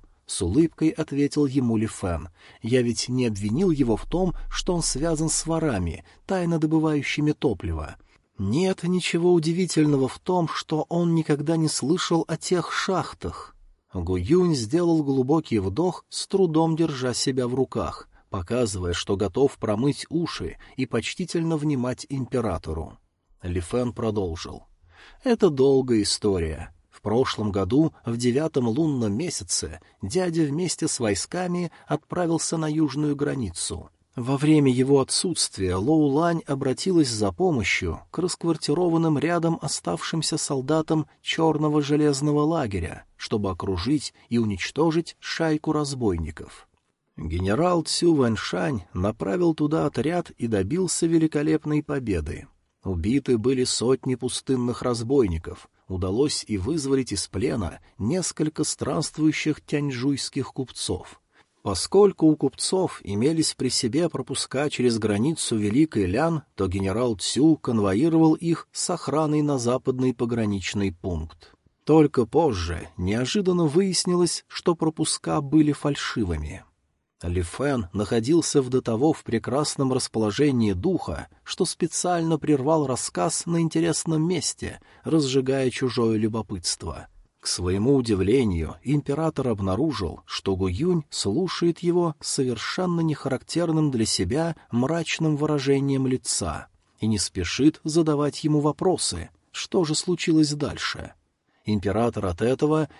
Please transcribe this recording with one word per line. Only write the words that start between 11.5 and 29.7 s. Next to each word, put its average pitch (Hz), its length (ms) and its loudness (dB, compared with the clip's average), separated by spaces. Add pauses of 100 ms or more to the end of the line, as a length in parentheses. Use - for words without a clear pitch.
не 160 100 2
слышал 165 600 0
о 160 100 -4
тех - 340 -2
шахтах». - 840 -4 (380)
Гу 90 220 -2
Юнь 156 400 4
сделал 156 480 2
глубокий 135 560 2
вдох, 113 500 -2
с - 180 -8
трудом 165 480 2
держа 139 380 0
себя 127 340 -2
в 120 60 -4
руках, 123 560 -2 (200)
показывая, 98 640 -2
что 98 240 -2
готов 117 400 2
промыть 113 520 -2
уши 151 480 -4 (180)
и 131 100 -4
почтительно 165 680 -2
внимать 135 540 -2
императору. 110 880 -4 (460)
Ли 90 160 -4
Фэн 120 340 -2
продолжил. 104 680 -4 (600)
Это 226 280 4
долгая 131 500 4
история. 82 680 -2 (180)
В - 120 -20
прошлом 107 500 0
году, 98 420 2 (120)
в 117 120 -4
девятом 123 500 0
лунном 123 460 0
месяце, 101 640 -6 (220)